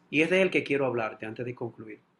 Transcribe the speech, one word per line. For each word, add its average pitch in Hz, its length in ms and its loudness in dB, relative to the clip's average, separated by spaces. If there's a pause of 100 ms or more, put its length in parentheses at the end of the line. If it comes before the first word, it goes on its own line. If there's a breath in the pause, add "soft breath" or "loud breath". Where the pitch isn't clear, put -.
Y 143 120 2
es 165 80 2
de 185 120 4
él 185 80 4
que 151 140 2
quiero 139 220 0
hablarte 113 400 -2
antes 120 200 -8
de 123 100 -6
concluir. 110 440 -12 (200)